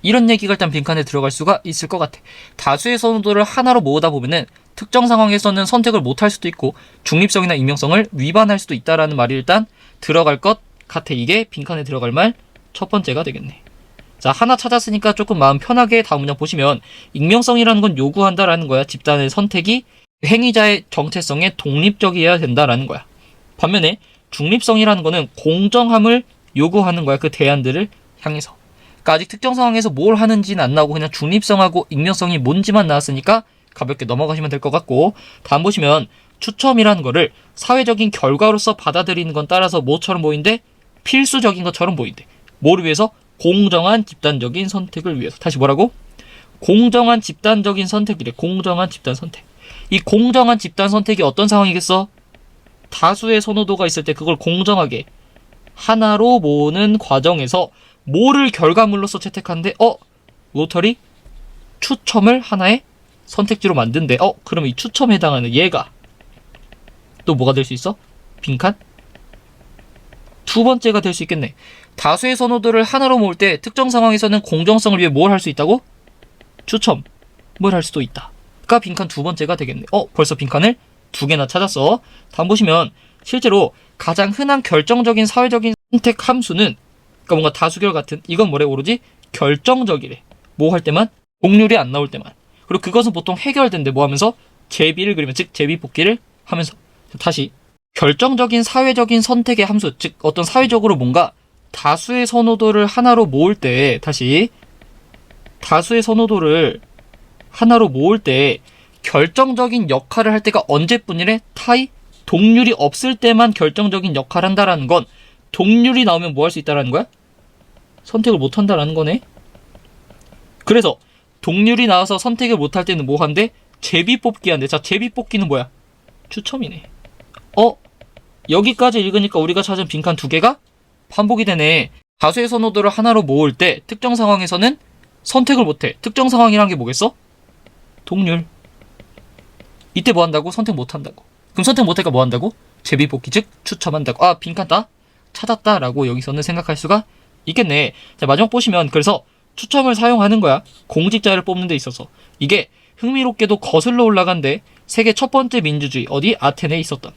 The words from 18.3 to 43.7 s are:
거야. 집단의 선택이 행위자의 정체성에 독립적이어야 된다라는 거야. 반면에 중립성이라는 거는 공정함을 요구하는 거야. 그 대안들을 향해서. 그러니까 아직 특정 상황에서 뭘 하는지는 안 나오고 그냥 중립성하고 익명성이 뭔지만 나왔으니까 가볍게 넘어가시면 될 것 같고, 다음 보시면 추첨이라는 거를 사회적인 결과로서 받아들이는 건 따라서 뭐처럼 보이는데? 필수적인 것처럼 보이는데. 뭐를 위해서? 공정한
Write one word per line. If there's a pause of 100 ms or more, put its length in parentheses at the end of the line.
거야.
집단의
선택이 (400)
행위자의
정체성에
독립적이어야
된다라는
거야. (520)
반면에 (320)
중립성이라는
거는
공정함을 (320)
요구하는
거야.
그
대안들을 (320)
향해서. (360)
그러니까
아직
특정
상황에서
뭘
하는지는
안
나오고
그냥
중립성하고
익명성이
뭔지만
나왔으니까 (300)
가볍게
넘어가시면
될
것
같고, (260)
다음
보시면 (320)
추첨이라는
거를 (240)
사회적인
결과로서
받아들이는
건
따라서
뭐처럼
보이는데? (440)
필수적인
것처럼
보이는데. (340)
뭐를
위해서? (280)
공정한